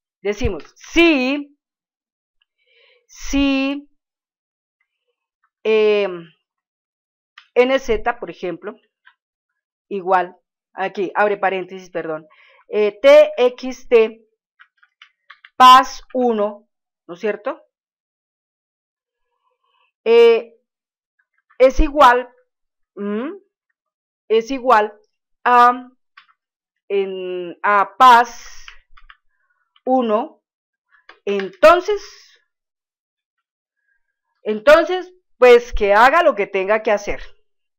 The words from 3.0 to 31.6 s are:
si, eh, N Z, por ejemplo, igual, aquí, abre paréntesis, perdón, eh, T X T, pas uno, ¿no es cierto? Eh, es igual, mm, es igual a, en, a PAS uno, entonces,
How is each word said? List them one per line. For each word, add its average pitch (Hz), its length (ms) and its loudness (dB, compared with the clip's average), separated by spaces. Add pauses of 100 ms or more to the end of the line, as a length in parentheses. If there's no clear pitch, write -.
si, 277 840 -6 (1700)
eh, 214 460 0 (1500)
N 254 240 -2
Z, 233 400 -8
por 175 120 -16
ejemplo, 175 440 -16 (1120)
igual, 185 460 -4 (380)
aquí, 190 420 -8
abre 202 220 -2
paréntesis, 185 540 -8
perdón, 160 360 -12 (420)
eh, 208 320 -4
T 294 360 6
X 247 520 -4
T, 220 360 0 (1300)
pas 254 460 6 (100)
uno, 214 560 -4 (380)
¿no 170 80 -18
es 175 60 -20
cierto? 220 420 -8 (2500)
Eh, 233 500 2 (1040)
es 262 220 2
igual, 269 500 2 (640)
mm, 214 380 -10 (960)
es 226 220 -2
igual 233 420 0 (500)
a, 247 480 2 (1000)
en, 185 760 -8
a 202 360 -2
PAS - 680 2 (1160)
uno, 254 580 -4 (840)
entonces, 302 1160 -2 (2000)